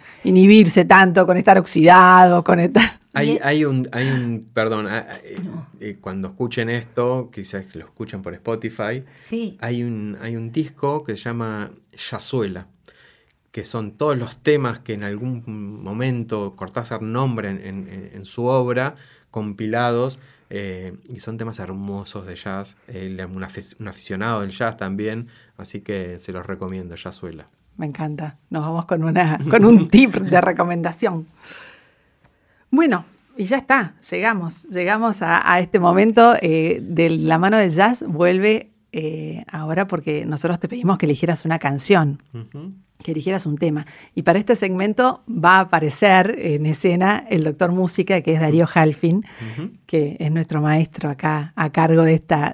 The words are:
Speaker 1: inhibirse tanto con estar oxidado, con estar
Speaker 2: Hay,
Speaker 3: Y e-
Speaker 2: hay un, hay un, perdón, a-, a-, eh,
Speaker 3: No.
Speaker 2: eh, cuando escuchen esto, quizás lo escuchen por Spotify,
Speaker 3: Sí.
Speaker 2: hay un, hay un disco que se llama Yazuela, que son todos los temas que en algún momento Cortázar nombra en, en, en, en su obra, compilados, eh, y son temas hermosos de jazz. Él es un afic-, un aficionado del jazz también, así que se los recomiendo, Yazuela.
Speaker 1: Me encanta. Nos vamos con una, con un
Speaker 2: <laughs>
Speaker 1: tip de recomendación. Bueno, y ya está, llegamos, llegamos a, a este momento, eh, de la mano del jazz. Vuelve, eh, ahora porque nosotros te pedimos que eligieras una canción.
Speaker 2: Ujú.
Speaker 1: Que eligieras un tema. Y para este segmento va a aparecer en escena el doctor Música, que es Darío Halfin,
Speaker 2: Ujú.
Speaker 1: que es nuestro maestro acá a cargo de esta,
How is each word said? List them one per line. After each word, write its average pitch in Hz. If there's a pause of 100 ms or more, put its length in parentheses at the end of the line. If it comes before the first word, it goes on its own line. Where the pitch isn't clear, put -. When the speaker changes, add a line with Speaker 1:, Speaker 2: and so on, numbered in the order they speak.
(240)
Speaker 1:
inhibirse 185
tanto 185
con 180
estar 190
oxidado, 180
con 175
estar 220 (200)
Speaker 2:
Hay, 147
Speaker 3:
Y -
e- -
Speaker 2:
hay 151
un, 131
hay 123
un, 120
perdón, 110
a-, 107
a-, -
eh, 101
Speaker 3:
No. 165 (140)
Speaker 2:
eh, 101
cuando 95
escuchen 117
esto, 123
quizás 98 (100)
lo 82
escuchen 107
por 90
Spotify, 113 (200)
Speaker 3:
Sí. 226
Speaker 2:
hay 120
un, 107
hay 117
un 113
disco 147
que 110
se -
llama 113 (220)
Yazuela, 98 (840)
que 104
son 107
todos 147
los -
temas 131
que -
en 104
algún 113 (400)
momento 110
Cortázar 117
nombra 113
en, 98
en, 98
en, 95
en 98
su 120
obra, 127 (360)
compilados, 117 (320)
eh, 92 (140)
y 92
son 113
temas 110
hermosos 98
de 90
jazz. 98 (100)
Él 95
es 92
un 92
afic-, 95
un 107
aficionado 104
del 98
jazz -
también, 107 (280)
así 98
que 92
se 92
los 90
recomiendo, 92
Yazuela. 82 (300)
Speaker 1:
Me 165
encanta. 151 (120)
Nos 160
vamos 165
con 165
una, 160 (120)
con 214
un 214
Speaker 2:
<laughs> -
Speaker 1:
tip 233
de 185
recomendación. 175 (1400)
Bueno, 262 (320)
y 202
ya 220
está, 262 (160)
llegamos, 180
llegamos 202
a, 170
a 180
este 180
momento, 214
eh, 160
de 165
la 160
mano 196
del 202
jazz. 202
Vuelve, 185 (200)
eh, 156
ahora 160
porque 160
nosotros 165
te 180
pedimos 196
que 165
eligieras 165
una 165
canción. 143 (120)
Speaker 2:
Ujú. 143 (300)
Speaker 1:
Que 165
eligieras 175
un 147
tema. 151 (300)
Y 147
para 170
este 220
segmento 208
va 185
a -
aparecer 185
en 151
escena 185
el 165
doctor 156
Música, 180
que 160
es 160
Darío 160
Halfin, 165 (320)
Speaker 2:
Ujú. 165 (160)
Speaker 1:
que 151
es 151
nuestro 160
maestro 156
acá 151
a 156
cargo 165
de 160
esta, 156